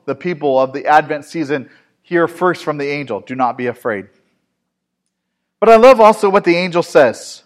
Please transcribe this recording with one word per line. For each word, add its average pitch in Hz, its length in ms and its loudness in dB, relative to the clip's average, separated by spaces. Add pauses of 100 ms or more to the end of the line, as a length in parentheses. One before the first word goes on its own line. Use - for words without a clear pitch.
the 135 100 -8
people 143 460 -4
of 131 120 -2
the 139 140 -10
Advent 151 380 0
season 143 460 -8 (320)
hear 170 260 -2
first 170 340 -4
from 147 160 -8
the 143 100 -8
angel, 135 320 -8
"Do 127 140 -14
not 127 220 -4
be 127 100 -8
afraid." 110 420 -8 (1500)
But 208 120 2
I 226 60 8
love 233 240 6
also 214 280 4
what 196 160 0
the 170 120 2
angel 175 260 -2
says. - 640 -2